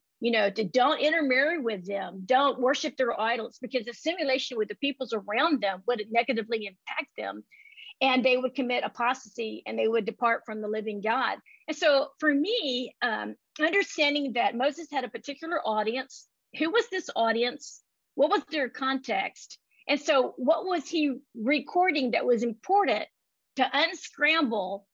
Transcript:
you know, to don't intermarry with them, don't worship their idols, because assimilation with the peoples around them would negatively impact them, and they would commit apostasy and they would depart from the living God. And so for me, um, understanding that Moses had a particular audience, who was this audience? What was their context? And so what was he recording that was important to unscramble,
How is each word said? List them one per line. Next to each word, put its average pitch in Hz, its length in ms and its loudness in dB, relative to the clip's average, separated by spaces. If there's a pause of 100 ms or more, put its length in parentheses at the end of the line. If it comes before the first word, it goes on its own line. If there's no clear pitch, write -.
(200)
you 233 120 0
know, 208 180 2
to 208 140 -2
don't 254 360 4
intermarry 302 600 2
with 214 260 -4
them, 190 380 -6
don't 262 360 4
worship 285 360 0
their 240 240 0
idols, 226 400 -4
because 233 260 -4
assimilation 262 720 -2
with 214 100 0
the 208 80 -10
peoples 269 380 -4
around 226 480 0
them 190 240 -2
would 226 240 0
negatively 226 560 0
impact - 500 -10
them, - 280 -8 (580)
and 254 220 4
they 254 120 4
would 254 200 -2
commit 247 260 0
apostasy 220 840 -4
and 226 120 -4
they 220 80 2
would 226 180 2
depart 233 400 0
from 214 160 -8
the 214 80 -6
living 214 320 -6
God. 214 380 -2 (300)
And 311 80 -6
so 294 320 4 (100)
for 302 160 2
me, 285 640 -2
um, 214 360 -2 (240)
understanding 294 720 0
that 220 240 0
Moses 294 340 -2
had 277 140 -2
a 240 40 -6
particular 302 560 -8
audience, 220 600 -4 (320)
who 320 120 0
was 440 200 2
this 370 240 -6
audience? 226 640 -2 (360)
What 294 140 4
was 359 200 2
their 302 180 -2
context? 262 880 -4 (280)
And 294 140 0
so 269 360 2
what 294 300 2
was 349 220 -2
he 302 260 0 (260)
recording 285 720 2
that - 140 0
was 240 160 4
important 240 600 2 (520)
to 254 160 2
unscramble, 285 1200 0